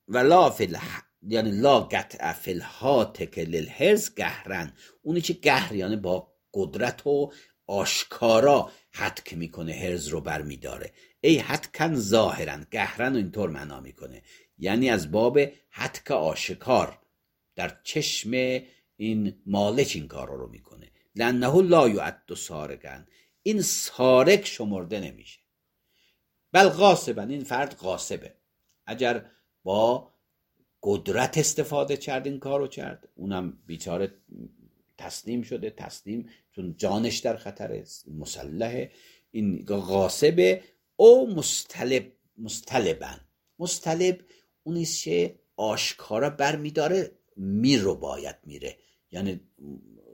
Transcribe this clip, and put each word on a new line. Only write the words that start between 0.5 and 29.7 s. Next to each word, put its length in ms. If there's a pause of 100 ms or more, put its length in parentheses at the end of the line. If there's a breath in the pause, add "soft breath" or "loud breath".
الح-، 360 (240)
یعنی 240
لا 280
قطع 540
فی 180
الهاتک 880
للحرز 760
قهرا"، 520 (340 soft breath)
اونی 200
که 120
قهر، 420
یعنی 200
با 380 (200)
قدرت 540
و 240 (360 loud breath)
آشکارا 1040 (220 loud breath)
هتک 400
می‌کنه، 400
حرز 340
رو 140
برمی‌داره. 720 (280 soft breath)
"ای 220
هتکن 520
ظاهرا"، 640 (140)
قهرا 360
اینطور 420
معنا 300
می‌کنه، 420 (360 soft breath)
یعنی 320
از 220
باب 280 (320 soft breath)
هتک 400
آشکار، 880 (560)
در 280
چشم 480 (640 soft breath)
این 500
مالک 500
این 120
کار 200
رو 200
می‌کنه. 440 (240)
"لأنه 460
لا 280
یعد 340 (140)
سارقا"، 640 (400)
این 180
سارق 840
شمرده 540
نمیشه، 400 (1120)
"بل 180
غاصبا"، 520
این 220
فرد 320
غاصبه. 580 (520)
اگر 400 (380 soft breath)
با 500 (680)